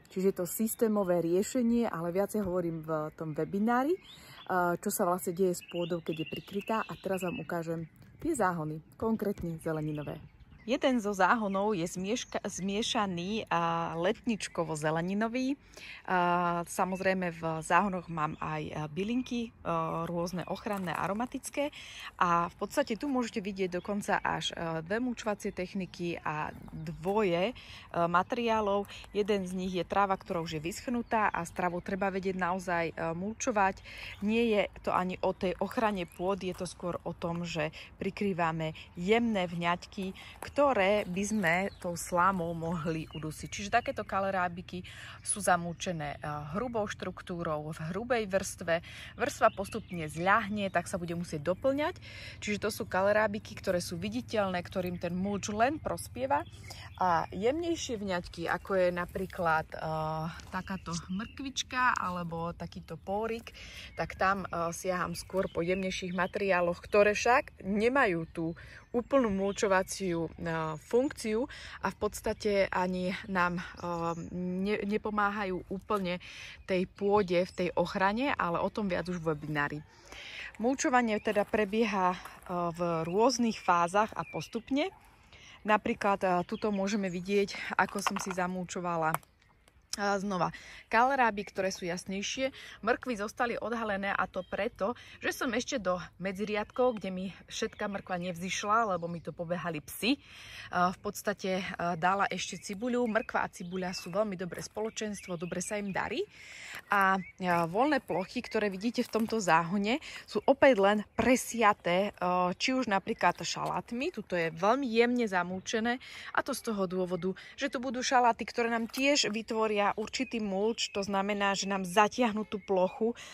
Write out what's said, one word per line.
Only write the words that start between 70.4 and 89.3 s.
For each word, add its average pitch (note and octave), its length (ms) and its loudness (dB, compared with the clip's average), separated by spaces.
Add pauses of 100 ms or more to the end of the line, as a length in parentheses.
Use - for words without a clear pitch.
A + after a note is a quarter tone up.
funkciu A#3+ 640 2 (400)
a G3 80 0
v - 80 -14
podstate G#3 720 0
ani F#3 400 0 (160)
nám, F3 320 2
eh, - 20 -8 (720)
ne-, F3+ 480 -2
nepomáhajú G3+ 880 0
úplne F#3+ 480 -2 (480)
tej F#3 240 2
pôde G3 560 4
v - 80 -14
tej F3+ 240 0
ochrane, G3+ 560 2
ale E3+ 240 0
o - 160 0
tom G#3 160 -2
viac F3+ 160 0
už F3+ 160 -4
v D#3 160 0
webinári. D3 480 -2 (720)
Mulčovanie B3 640 2
teda G#3 240 2
prebieha, G3+ 720 2
eh, - 20 -12 (300)
v E3+ 560 0
rôznych A3+ 560 4
fázach F3 560 4
a E3 80 -4
postupne. C4 640 -2 (720)
Napríklad, G#3 640 2
eh, F3+ 240 4
tuto G#3+ 240 -2
môžeme G3 400 0
vidieť, G3 640 -2
ako G3 240 2
som G3 160 -2
si F#3+ 160 -4
zamulčovala. F3 800 -2 (840)